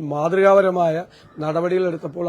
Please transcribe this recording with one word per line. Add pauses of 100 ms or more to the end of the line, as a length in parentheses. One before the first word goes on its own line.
(120)
മാതൃകാപരമായ (480)
നടപടികൾ
എടുത്തപ്പോൾ